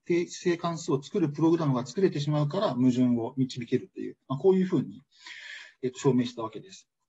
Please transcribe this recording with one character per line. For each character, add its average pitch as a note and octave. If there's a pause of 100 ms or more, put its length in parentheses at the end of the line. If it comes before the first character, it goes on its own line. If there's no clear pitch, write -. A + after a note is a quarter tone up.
定 F3
子 -
性 F3
関 E3+
数 E3
を C#3
作 -
る D#3
プ D3
ロ E3
グ E3+
ラ E3
ム C3+
が A#2
作 -
れ F#3+
て D#3
し C#3+
ま D3+
う D3
か F#3
ら、 A3
矛 B2+
盾 B2 (100)
を A2+
導 B2+
け B2+
る -
と -
い G#2+
う、 - (100)
ま C3
あ、 -
こ F#3+
う F#3+
い F#3
う F#3
ふ F3+
う A#2+
に、 - (800)
え B2+
っ -
と、 -
証 C3+
明 B2
し -
た A2+
わ G#2+
け -
で F#3
す。 - (200)